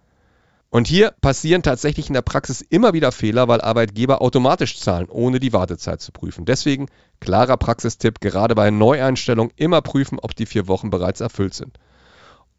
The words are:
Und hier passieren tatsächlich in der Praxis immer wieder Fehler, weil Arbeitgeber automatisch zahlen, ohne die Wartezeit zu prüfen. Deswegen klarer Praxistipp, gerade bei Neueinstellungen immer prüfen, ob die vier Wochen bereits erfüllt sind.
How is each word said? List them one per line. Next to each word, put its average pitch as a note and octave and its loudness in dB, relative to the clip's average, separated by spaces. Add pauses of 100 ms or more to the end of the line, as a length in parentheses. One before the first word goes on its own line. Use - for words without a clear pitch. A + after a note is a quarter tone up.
(680)
Und A#2 2
hier G3 4 (120)
passieren D#3 2
tatsächlich D3 -2
in D3 -6
der B2 2
Praxis - -6
immer G#3+ 2
wieder D3 2
Fehler, A#2 0
weil A#2 2
Arbeitgeber A2+ 0
automatisch B2+ 0
zahlen, F2+ -2
ohne B2+ 0
die B2+ -2
Wartezeit F2+ -4
zu - -18
prüfen. F2+ -12
Deswegen C#3 0 (340)
klarer A#2+ 2
Praxistipp, - -2
gerade G2+ 0
bei G#2 4
Neueinstellungen A#2 2
immer D#3+ 2
prüfen, - -4
ob - -10
die A2+ -6
vier G2+ -4
Wochen F#2+ -2
bereits F#2 -2
erfüllt G2+ -4
sind. - -16 (800)